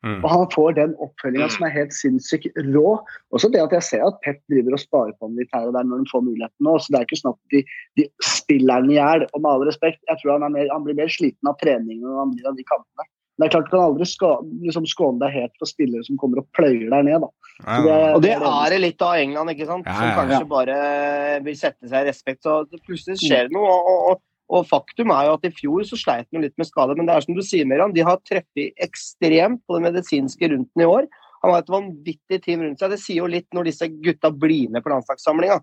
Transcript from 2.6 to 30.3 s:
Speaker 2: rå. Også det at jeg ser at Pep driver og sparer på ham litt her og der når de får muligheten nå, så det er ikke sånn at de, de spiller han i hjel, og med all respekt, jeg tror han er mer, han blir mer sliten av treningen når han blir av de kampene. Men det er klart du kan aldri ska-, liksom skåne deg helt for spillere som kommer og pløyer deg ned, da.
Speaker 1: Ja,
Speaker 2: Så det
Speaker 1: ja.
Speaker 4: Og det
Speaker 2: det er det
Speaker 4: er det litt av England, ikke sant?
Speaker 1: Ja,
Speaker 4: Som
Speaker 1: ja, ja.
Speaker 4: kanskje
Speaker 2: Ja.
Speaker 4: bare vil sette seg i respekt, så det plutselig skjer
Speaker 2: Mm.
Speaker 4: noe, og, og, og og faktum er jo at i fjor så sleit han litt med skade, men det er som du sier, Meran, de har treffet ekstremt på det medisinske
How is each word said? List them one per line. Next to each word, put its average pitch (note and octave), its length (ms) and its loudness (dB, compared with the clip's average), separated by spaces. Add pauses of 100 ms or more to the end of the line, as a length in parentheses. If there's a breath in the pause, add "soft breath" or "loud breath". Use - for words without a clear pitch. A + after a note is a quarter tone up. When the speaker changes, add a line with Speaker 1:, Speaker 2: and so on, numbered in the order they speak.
Speaker 2:
rå. D#3 240 6 (400 loud breath)
Også G#3+ 160 4
det A#3 80 4
at D#3 160 2
jeg E3+ 80 2
ser A#2+ 240 0
at G3 160 0
Pep C#3+ 240 -6
driver C3 320 2
og - 0 -
sparer A#2 400 -2
på A2 80 -12
ham A2+ 80 -10
litt B2 160 -8
her A#2+ 160 -4
og B2 80 -4
der B2 80 -2
når B2+ 220 -2
de C3 100 -18
får B2 80 2
muligheten A#2 400 -4
nå, D#3 160 4
så C#3+ 160 -6
det C3+ 60 2
er C#3+ 80 -4
ikke D#3 100 -8
sånn B2 160 -6
at - 160 -20
de, C#3 140 2 (340 loud breath)
de C#3+ 80 2 (160)
spiller C3 560 2
han C3 80 2
i C#3+ 80 4
hjel, D3 400 4
og D3+ 80 -4
med D3+ 80 2
all C3+ 160 2
respekt, D#3+ 400 -2
jeg D#3+ 160 -4
tror C#3+ 140 2
han D3 100 -2
er D3 140 -4
mer, C#3 100 -2
han D3 160 -6
blir D3 80 -4
mer D3+ 160 -2
sliten - 400 -2
av C#3+ 80 -6
treningen A#2 480 -2
når C3+ 160 -6
han C3+ 140 -2
blir B2 100 -8
av C3+ 80 -6
de C3 160 -14
kampene. - 400 -8 (280)
Men D#3 80 4
det D#3 60 0
er - 20 -
klart D#3+ 140 2
du - 20 -2
kan F#3 140 4
aldri D#3+ 240 2
ska-, D3+ 300 0 (280)
liksom D#3+ 240 -4
skåne C3+ 300 0
deg C#3 100 -2
helt B2 300 -6
for D#3 80 -8
spillere A#2+ 340 -4
som C#3 160 -6
kommer C3 220 0
og C#3 60 -14 (100)
pløyer B2 340 2
deg C#3+ 160 4
ned, D#3 160 2
da. - 60 -8 (340 soft breath)
Speaker 1:
Ja, A2 120 -4
Speaker 2:
Så B2+ 80 2
det D#3 80 6
Speaker 1:
ja. D#3 80 4 (160)
Speaker 4:
Og D#3+ 80 6
det F3+ 40 6
Speaker 2:
det A3+ 80 4
er - 40 -6
det C#3+ 120 0
Speaker 4:
er D3 220 2
det F#3+ 100 2
litt F3 240 0
av F3 80 2
England, D3+ 380 -2
ikke D3+ 160 -8
sant? F3+ 180 -8
Speaker 1:
Ja, F#2 80 -6
Speaker 4:
Som A2 80 -2
Speaker 1:
ja, A#2 60 0
ja. G#2+ 100 0
Speaker 4:
kanskje C3+ 200 2
Speaker 2:
Ja. D3+ 160 -6
Speaker 4:
bare C3 240 0 (680)
vil D3 80 -8
sette C3+ 320 -6
seg C3 160 0
i C#3+ 60 0
respekt, C3 340 -8
så D#3 140 2 (100)
det E3+ 160 -20
plutselig F#3 360 -10
skjer C3+ 280 2
Speaker 2:
Mm. D3+ 80 -6
Speaker 4:
noe, G3+ 120 0
og, F3+ 200 4
og, F3+ 240 4
og F#3 80 2 (300)
og F3 160 2
faktum A3 480 0
er C#3+ 140 4
jo D#3 100 4
at D#3 80 -8
i E3+ 80 -2
fjor D#3+ 320 -2
så A3+ 140 -12
sleit A#2+ 340 -2
han E3 80 -4
litt C#3+ 160 -4
med E3 100 -2
skade, C3+ 300 0
men E3+ 80 0
det E3 100 2
er D3+ 60 4
som E3+ 160 -6
du G3 80 -4
sier, E3 240 0
Meran, F3+ 240 2
de E3 80 2
har F3 240 4
treffet - 560 -6
ekstremt F3+ 840 0
på F3+ 100 -4
det E3 140 -2
medisinske D#3+ 580 -4